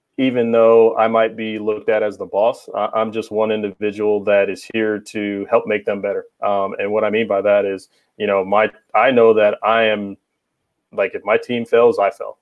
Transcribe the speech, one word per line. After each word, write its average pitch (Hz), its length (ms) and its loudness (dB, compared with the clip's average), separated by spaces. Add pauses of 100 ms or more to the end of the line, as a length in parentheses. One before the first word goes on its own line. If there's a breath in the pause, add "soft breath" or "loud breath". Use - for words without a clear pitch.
(180)
even 123 340 0
though 113 440 6
I 113 120 2
might 113 280 0
be 110 240 -8
looked 104 300 -4
at 107 120 2
as 104 160 -4
the - 80 -10
boss, 104 480 -2
I, 104 200 -4
I'm 110 180 -2
just 110 200 -8
one 110 200 -2
individual 104 720 -4
that 101 260 2
is 92 240 -10
here 110 240 -2
to 101 520 -8
help 117 180 0
make 107 160 -4
them 101 180 -4
better. 95 240 -6 (160)
Um, 98 380 -2
and 101 140 -4
what 107 100 0
I 107 60 -2
mean 110 180 -2
by 98 140 0
that 101 240 2
is, 98 240 -8 (280)
you 104 80 -6
know, 98 200 0
my, 104 260 2 (220)
I 117 180 4
know 117 220 6
that 104 280 2
I 113 220 2
am, 104 320 -4 (800)
like, 101 220 -4
if 95 100 -10
my 110 120 0
team 117 280 -4
fails, 117 340 4
I 98 120 2
fail. - 300 -14